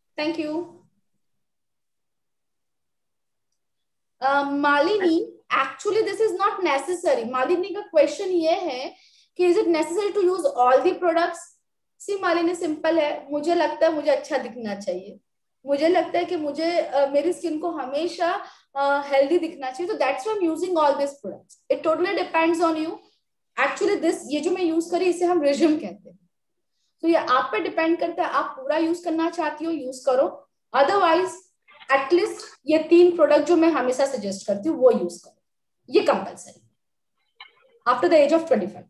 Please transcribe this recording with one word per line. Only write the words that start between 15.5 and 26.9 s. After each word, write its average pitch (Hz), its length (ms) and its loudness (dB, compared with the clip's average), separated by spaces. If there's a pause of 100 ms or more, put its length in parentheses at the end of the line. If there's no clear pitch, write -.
मुझे 285 220 0
लगता 349 320 2
है 349 60 -2
कि 339 100 -4
मुझे, 320 440 -2
अ, 277 300 0
मेरी 311 240 0
स्किन 311 260 -6
को 339 120 -4
हमेशा, 330 720 -4 (320)
अ, 277 300 0
healthy 277 340 2
दिखना 277 320 -8
चाहिए, 359 220 -6
तो 294 60 -8
that's 269 240 -2
why 427 140 -4
I'm 381 60 -2
using 330 300 -2
all 294 220 2
these 277 180 -4 (120)
products। - 360 -16 (100)
It 254 160 -2
totally 339 300 0
depends 330 420 0
on 320 260 0
you। 339 60 -8 (680)
Actually 285 420 0
this, 330 140 0 (100)
ये 285 140 -4
जो 311 120 -2
मैं 370 120 -2
यूज़ 330 280 0
करी 349 140 0
इसे 349 200 0
हम 349 160 2
रिज्यूम 294 340 2
कहते - 340 -12
हैं, - 140 -20 (760)